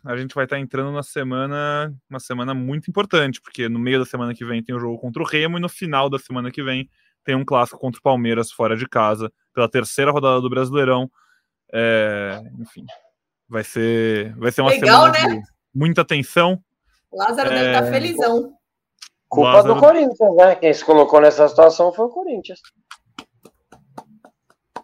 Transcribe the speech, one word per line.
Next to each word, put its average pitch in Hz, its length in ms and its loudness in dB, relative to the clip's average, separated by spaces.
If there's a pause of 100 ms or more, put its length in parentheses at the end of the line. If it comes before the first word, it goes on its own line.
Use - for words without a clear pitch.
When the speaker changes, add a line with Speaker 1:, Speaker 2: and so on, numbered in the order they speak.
Speaker 1:
a 123 100 -10
gente 131 200 -10
vai 135 120 -6
tá 139 120 -8
entrando 135 340 -8
na 143 100 -8
semana, 147 880 -8 (180)
uma 131 120 -16
semana 123 320 -10
muito 135 380 -8
importante, 170 500 -4
porque - 260 -10
no 117 120 -6
meio 127 200 -2
da 127 60 -4
semana 120 300 -10
que 120 100 -16
vem 117 180 -8
tem 123 140 -10
o 117 40 -8
jogo 117 180 -8
contra 123 240 -10
o 156 40 -8
Remo 160 300 -4
e 175 40 -8
no 175 80 -6
final 139 420 -4
da 139 80 -4
semana 123 320 -10
que 147 120 -12
vem 131 240 -8 (380)
tem 135 100 -4
um 131 120 -4
clássico 123 340 -2
contra 127 180 -8
o - 40 -20
Palmeiras 117 500 -2
fora 113 240 -4
de 123 100 -8
casa, 110 460 -2 (220)
pela 117 160 -2
terceira 139 400 -2
rodada 135 320 0
do 123 80 -4
Brasileirão. 131 600 -2 (600)
É, 107 720 -4 (180)
enfim, - 240 -20 (640)
vai 113 160 -8
ser, 113 720 -4
vai 120 160 -4
ser - 80 -4
uma 135 100 2
Speaker 2:
Legal, 294 440 4
Speaker 1:
semana 311 140 0
Speaker 2:
né? 110 120 -6
Speaker 1:
de - 20 -14 (320)
muita 160 300 0
tensão. 170 580 -2 (500)
Speaker 2:
Lázaro 233 380 -4
Speaker 1:
É. - 40 -2
Speaker 2:
deve - 180 0
tá 247 200 0
felizão. 240 600 -2 (760)
Speaker 3:
Culpa 139 260 2
Speaker 1:
Lázaro 202 200 6
Speaker 3:
do - 60 -2
Corinthians, 262 560 6
né? 180 180 8
Quem 165 180 2
se - 120 -6
colocou 151 360 6
nessa 147 280 6
situação 160 440 6
foi 220 140 -2
o - 20 -2
Corinthians. 240 520 -10 (2250)